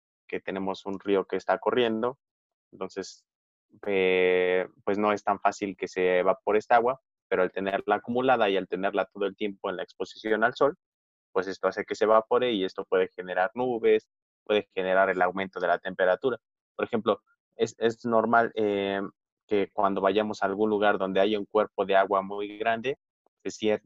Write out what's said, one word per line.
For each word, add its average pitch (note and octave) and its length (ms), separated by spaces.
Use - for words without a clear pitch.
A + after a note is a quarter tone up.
que F#2 120
tenemos F#2+ 460
un G2 140
río G2 260
que F#2+ 100
está F#2+ 220
corriendo, A#2 600
entonces, - 520
eh, F#2 840
pues G2+ 140
no G#2 140
es G2+ 120
tan G2+ 160
fácil G2+ 360
que F2+ 120
se F#2 300
evapore F#2+ 400
esta A#2+ 180
agua, A#2+ 240
pero F#2 140
al F#2 100
tenerla G2 440
acumulada A#2+ 540
y G2 60
al F#2 120
tenerla F#2+ 380
todo G2+ 200
el F#2+ 100
tiempo G2+ 340
en F#2 60
la F2+ 60
exposición G#2+ 600
al B2 100
sol, D3+ 220
pues F#2+ 140
esto F#2+ 220
hace F#2+ 160
que G#2 100
se A2 100
evapore A#2+ 480
y F#2+ 120
esto F#2 200
puede F#2 240
generar F2+ 460
nubes, A2+ 540
puede G#2 300
generar F#2+ 360
el F#2 120
aumento F#2+ 360
de F2+ 100
la F2 100
temperatura. F#2+ 600
Por G#2 80
ejemplo, G#2+ 380
es, A2+ 220
es A#2 260
normal, A#2 500
eh, G2 460
que G2+ 240
cuando G2 280
vayamos G#2 420
a G2+ 40
algún G2 240
lugar G2+ 280
donde F#2+ 220
haya G#2 180
un G2+ 80
cuerpo G#2 400
de G2 100
agua G2 260
muy G2+ 360
grande, A2+ 400
se - 60
cier-, G#2+ 360